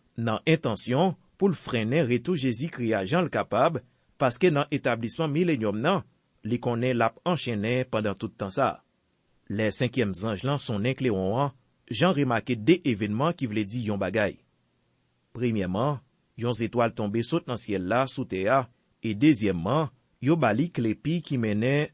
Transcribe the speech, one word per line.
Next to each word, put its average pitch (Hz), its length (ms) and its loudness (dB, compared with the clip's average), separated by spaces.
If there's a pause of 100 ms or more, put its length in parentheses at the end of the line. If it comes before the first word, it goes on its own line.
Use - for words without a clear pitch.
(200)
nan 113 280 -2
entansyon 151 680 0 (240)
pou 190 120 4
l 143 40 -2
frenen 120 520 0
retou 123 320 0
Jezikri 123 560 -2
a 95 120 0
jan 160 200 0
l - 40 -6
kapab, 120 480 0 (400)
paske 147 320 2
nan 143 240 0
etablisman 123 560 -2
milenyòm 131 480 0
nan, 160 240 0 (400)
li 117 160 -2
konnen 120 360 0
l 113 120 2
ap - 200 -4
anchènen 123 640 -2
pandan 107 280 -2
tout 110 160 -8
tan 98 160 -6
sa. 123 300 0 (680)
Lè 104 240 0
senkyèm 120 400 0
zanj 101 340 -4
lan 139 140 0
sonnen 117 340 -2
klewon 104 440 0
an, 139 160 -2 (320)
jan 170 280 2
remake 123 440 0
de 147 180 6 (100)
evenman 110 460 0
ki 135 160 -6
vle 107 160 -2
di 110 220 -6
yon 101 120 -2
bagay. 98 380 0 (1000)
Premyèman, 113 640 0 (380)
yon 117 180 -2
zetwal 117 400 0
tonbe 110 300 -2
sot 170 240 -4
nan 117 100 -4
syèl 92 300 -2
la 123 220 2
sou 123 180 -6
tè 95 220 -2
a, 131 140 2 (380)
e 110 120 -2
dezyèmman, 110 720 2 (320)
yo 139 140 4
ba 135 180 4
li 143 220 2
klepi 135 480 -2
ki 131 160 -4
mennen 120 540 0